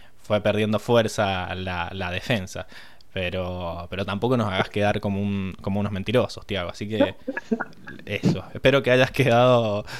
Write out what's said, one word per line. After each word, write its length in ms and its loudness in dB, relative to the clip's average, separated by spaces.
fue 160 2
perdiendo 400 2
fuerza 760 2
la, 360 -4
la 180 -6
defensa. 580 -4
Pero, 800 -4
pero 160 -4
tampoco 320 0
nos 160 0
hagas 160 0
quedar 300 0
como 200 -2
un, 420 -4
como 180 -2
unos 120 -2
mentirosos, 540 0
Tiago. 240 -4
Así 180 -10
que 280 2
eso. 380 0
Espero 300 4
que 80 2
hayas 180 6
quedado 720 4